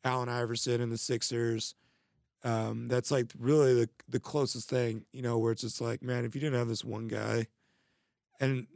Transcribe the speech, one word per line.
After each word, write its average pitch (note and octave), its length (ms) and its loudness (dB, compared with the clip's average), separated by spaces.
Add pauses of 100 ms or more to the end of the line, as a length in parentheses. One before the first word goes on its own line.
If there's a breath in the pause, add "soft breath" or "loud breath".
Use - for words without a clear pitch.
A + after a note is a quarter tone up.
Allen B2+ 240 0
Iverson A#2+ 540 0
and A#2 100 -2
the A2+ 60 -4
Sixers. A#2 760 -2 (720)
Um, A2+ 440 -2
that's, B2 220 2
like, B2+ 280 2
really C3 360 6
the, A#2 140 4 (200)
the B2 120 -2
closest C3 480 -2
thing, A#2 440 -2
you C3 100 -10
know, A#2+ 160 0
where A2+ 140 2
it's A2 100 -4
just A2+ 180 -4
like, A#2 220 -2
man, B2 240 -2
if A2+ 80 -8
you C3+ 60 -6
didn't C#3 180 0
have A#2+ 100 0
this A2+ 160 -4
one A2+ 240 -6
guy, A2 380 0 (920)
and C3 380 0